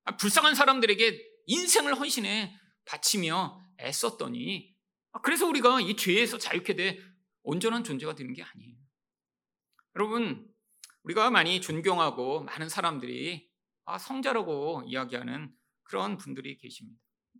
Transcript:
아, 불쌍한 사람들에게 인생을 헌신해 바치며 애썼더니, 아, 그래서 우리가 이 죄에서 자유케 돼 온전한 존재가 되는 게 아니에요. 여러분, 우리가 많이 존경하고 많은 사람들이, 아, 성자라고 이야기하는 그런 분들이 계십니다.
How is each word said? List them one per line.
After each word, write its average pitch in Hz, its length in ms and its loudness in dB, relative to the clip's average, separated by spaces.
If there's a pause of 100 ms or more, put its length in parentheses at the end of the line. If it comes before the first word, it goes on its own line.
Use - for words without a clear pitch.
아, - 100 -4
불쌍한 294 400 4
사람들에게 226 640 4 (260)
인생을 302 480 4
헌신해 214 640 -2 (280)
바치며 170 800 -2 (160)
애썼더니, 143 920 -4 (380)
아, - 100 -12
그래서 320 260 2
우리가 254 340 4
이 208 160 -2
죄에서 208 400 2
자유케 - 380 -2
돼 185 240 -4 (440)
온전한 220 400 -2
존재가 151 320 -6
되는 131 180 -12
게 170 100 -12
아니에요. 120 340 -20 (1160)
여러분, 214 520 -2 (560)
우리가 214 260 2
많이 180 320 4
존경하고 156 800 0
많은 160 260 -8
사람들이, 151 800 -4 (340)
아, 185 120 -8
성자라고 180 920 -4
이야기하는 127 640 -8 (300)
그런 190 340 -4
분들이 139 400 -12
계십니다. - 420 -20 (400)